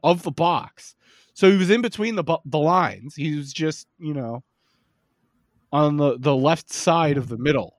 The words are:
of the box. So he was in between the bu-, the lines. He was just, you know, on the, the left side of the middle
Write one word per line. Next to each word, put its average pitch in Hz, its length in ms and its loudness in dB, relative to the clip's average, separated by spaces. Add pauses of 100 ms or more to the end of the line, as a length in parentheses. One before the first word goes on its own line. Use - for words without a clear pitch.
of 170 200 2
the 170 80 -6
box. - 640 -4 (380)
So 190 180 6
he 202 60 6
was 180 120 2
in 233 120 4
between 220 340 -4
the 180 80 -2
bu-, 156 220 -2
the 147 140 -2
lines. 147 560 0
He 147 200 -4
was 143 160 -10
just, 156 360 -6 (120)
you 151 140 -8
know, 120 300 -8 (1300)
on 147 260 2
the, 143 200 2
the 135 180 0
left 147 360 0
side 165 460 0
of 123 100 -4
the 117 100 -8
middle 127 420 -2